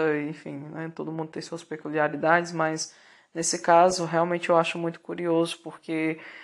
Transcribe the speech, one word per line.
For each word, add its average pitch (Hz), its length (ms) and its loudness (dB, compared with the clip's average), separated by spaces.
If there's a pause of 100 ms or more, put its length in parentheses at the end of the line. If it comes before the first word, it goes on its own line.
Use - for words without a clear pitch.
(280)
enfim, 156 300 -12 (140)
né, 160 220 -10
todo 156 180 -8
mundo 160 180 -8
tem 160 120 -12
suas 165 220 -12
peculiaridades, 156 880 0
mas 160 420 -4 (400)
nesse 165 280 -2
caso, 180 440 6
realmente 170 440 0
eu 175 80 6
acho 165 200 0
muito 170 220 -6
curioso, 170 600 0
porque 160 580 -4 (240)